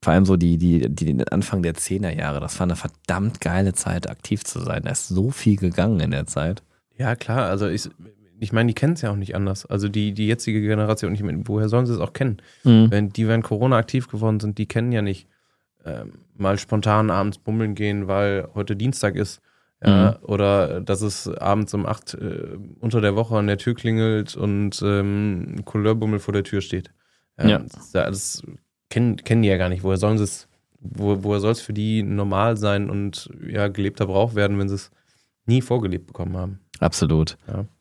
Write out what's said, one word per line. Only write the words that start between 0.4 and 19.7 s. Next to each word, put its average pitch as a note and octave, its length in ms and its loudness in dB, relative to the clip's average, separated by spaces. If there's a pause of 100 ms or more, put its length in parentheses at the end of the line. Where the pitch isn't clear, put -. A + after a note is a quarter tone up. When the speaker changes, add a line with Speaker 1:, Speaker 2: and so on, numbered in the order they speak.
Speaker 1:
die, E2+ 300 4
die, D2+ 180 -2
den C2 220 0
Anfang F#2+ 340 0
der E2 120 -2
zehner F#2+ 400 -4
Jahre, D2 260 -4
das - 200 -8
war F#2 60 2
eine F2 100 0
verdammt - 640 -4
geile F#2 340 2
Zeit, - 340 -4
aktiv - 360 -6
zu - 160 -8
sein. - 240 -4
Da - 60 -4
ist - 180 -4
so F#2+ 220 0
viel G#2+ 260 2
gegangen F#2+ 440 0
in D#2 120 0
der C2+ 140 -4
Zeit. E2 360 -4 (340)
Speaker 2:
Ja, B2 200 -2
klar, A#2 340 -2
also G2 180 -2
ich, - 220 -4 (480)
ich A2 140 -6
meine, A2+ 160 4
die A2+ 60 0
kennen's D#3+ 280 0
ja A2+ 80 -2
auch G#2 60 -2
nicht G2 180 -6
anders. G2 320 -2
Also G#2 220 -2
die, G#2 240 -2
die G#2+ 160 -2
jetzige A2 340 0
Generation, G#2+ 520 0
ich G#2 80 -4
meine, F#2 240 -4
woher G#2+ 220 0
sollen A#2+ 180 2
sie A#2+ 80 0
es - 60 -4
auch - 120 -6
kennen? B2 260 -2 (260)
Speaker 1:
Mhm. A2+ 260 10
Speaker 2:
Wenn G#2 200 2
die A2 180 -2
während A2+ 160 2
Corona B2 320 2
aktiv B2 320 -2
geworden G#2+ 320 0
sind, G#2 180 -4
die A2 80 -2
kennen A#2+ 260 -2
ja A2+ 100 0
nicht, G2 240 -4 (580)
ähm, A1+ 280 -10 (240)
mal G2 220 0
spontan G#2+ 520 2
abends G2 280 -2
bummeln A2 360 -2
gehen, G2+ 340 -4
weil G2 460 0
heute G#2 220 -4
Dienstag G#2+ 400 -2
ist. - 240 -6 (440)